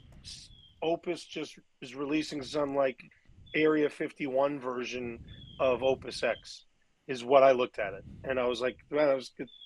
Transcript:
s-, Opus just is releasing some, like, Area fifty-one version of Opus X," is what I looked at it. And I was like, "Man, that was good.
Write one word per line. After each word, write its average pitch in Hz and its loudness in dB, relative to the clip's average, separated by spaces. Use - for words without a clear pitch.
s-, - -18
Opus 165 -4
just - -10
is 127 -14
releasing 147 -2
some, 139 -2
like, 135 0
Area 156 4
fifty-one 143 -2
version 123 -6
of 127 2
Opus 127 -2
X," - -4
is 123 -6
what 131 8
I 135 10
looked 123 2
at 101 -4
it. 98 -14
And 131 -2
I 123 0
was 120 -2
like, 123 -4
"Man, 147 2
that 139 4
was 123 -10
good. 135 -12